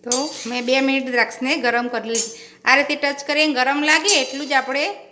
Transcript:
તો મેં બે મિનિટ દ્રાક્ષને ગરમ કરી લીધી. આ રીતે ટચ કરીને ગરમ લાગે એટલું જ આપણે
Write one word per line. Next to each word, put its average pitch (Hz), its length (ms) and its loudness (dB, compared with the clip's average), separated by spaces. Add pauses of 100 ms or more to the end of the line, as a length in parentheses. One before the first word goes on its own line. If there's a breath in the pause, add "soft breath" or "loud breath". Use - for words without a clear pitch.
તો 262 260 -2 (180)
મેં 240 180 -4
બે 262 160 2
મિનિટ 269 300 0
દ્રાક્ષને 247 460 0
ગરમ 240 300 0
કરી 226 220 -6
લીધી. 226 220 -2 (340 loud breath)
આ 254 100 6
રીતે 285 200 2
ટચ 277 320 -4
કરીને 302 260 2
ગરમ 269 300 2
લાગે 311 380 4
એટલું 277 260 -6
જ 277 60 -2
આપણે 269 420 0 (160)